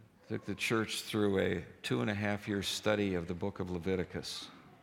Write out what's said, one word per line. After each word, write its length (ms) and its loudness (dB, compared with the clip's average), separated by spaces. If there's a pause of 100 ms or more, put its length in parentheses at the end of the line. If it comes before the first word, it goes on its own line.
(280)
took 180 -4
the 80 -2
church 480 0
through 380 4
a 240 0 (180)
two-and-a-half-year 800 0
study 520 2
of 120 0
the 80 -2
book 240 -4
of 120 -4
Leviticus. 760 -2 (360)